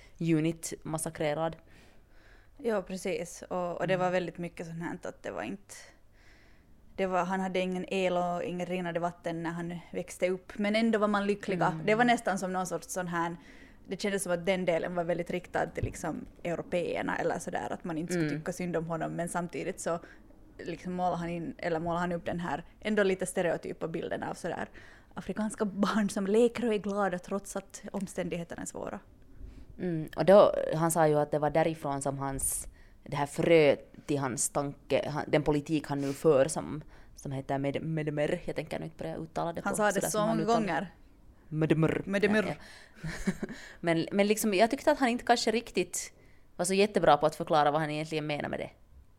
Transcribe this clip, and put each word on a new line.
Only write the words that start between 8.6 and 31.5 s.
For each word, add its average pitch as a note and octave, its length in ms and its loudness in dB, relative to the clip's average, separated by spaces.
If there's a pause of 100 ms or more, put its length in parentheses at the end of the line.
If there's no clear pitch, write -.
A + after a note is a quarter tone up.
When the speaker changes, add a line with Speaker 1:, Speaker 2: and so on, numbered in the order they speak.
Speaker 2:
rinnande F3 340 -2
vatten E3+ 420 -4
när E3 80 -4
han E3+ 280 -6 (140)
växte F3+ 360 -2
upp, F#3 300 -6
men G#3 180 2
ändå A3+ 220 4
var G#3 100 4
man G3+ 180 2
lyckliga. G3+ 400 0
Speaker 1:
Mm. D#3+ 200 -2
Speaker 2:
Det G#3+ 80 4
var A#3 100 4
nästan A#3 340 2
som F#3 140 -4
någon F#3 140 -2
sorts E3+ 260 -6
sån F3+ 160 -4
här, E3+ 280 -2 (520)
det - 120 -6
kändes G3+ 220 -2
som F3+ 100 -2
att E3+ 140 -2
den F#3 180 2
delen E3+ 300 0
var F3 100 0
väldigt E3+ 260 -2
riktad D#3+ 360 -2
till - 180 -6
liksom - 420 -6 (180)
européerna - 760 -2
eller E3 200 -2
sådär, - 340 -6
att - 120 -8
man E3 140 -6
inte E3+ 140 -6
skulle E3 160 0
Speaker 1:
Mm. D3 120 -4
Speaker 2:
tycka F3 120 -6
synd F3 240 -4
om D#3+ 100 -2
honom, D#3+ 260 -4
men E3 160 -6
samtidigt E3+ 520 -6
så E3+ 180 -2 (600)
liksom F3 340 -8
målar F3+ 240 0
han E3+ 120 -4
in, E3+ 300 -6
eller E3 220 -2
målar E3+ 200 -2
han F3+ 120 -2
upp E3+ 140 -6
den F3 140 -4
här D3 240 -4 (160)
ändå G#3+ 220 2
lite F#3 240 2
stereotypa E3+ 600 -2
bilden - 340 -4
av - 120 -4
sådär - 340 -6 (460)
afrikanska G#3+ 500 -4
barn G3 460 2
som G3 160 -2
leker A#3 400 4
och G#3+ 80 2
är G#3+ 40 2
glada G3 400 0
trots - 380 -6
att - 260 -12 (100)
omständigheterna F3 720 -6
är F#3 40 -8
svåra. - 340 -8 (800)
Speaker 1:
Mm, D#3+ 380 -2
och D#3 80 2
då, F#3 300 10 (200)
han D#3+ 160 2
sa D#3+ 180 4
ju D3+ 100 4
att D3 120 2
det D3+ 80 2
var D3 120 2